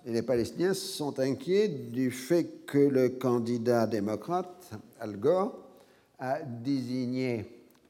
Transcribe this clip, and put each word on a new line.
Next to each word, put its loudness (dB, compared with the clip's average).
et -6
les 2
Palestiniens 2
sont -6
inquiets 2
du -2
fait -2
que 2
le 6
candidat 2
démocrate, -4
Al -8
Gore, 2
a -4
désigné -2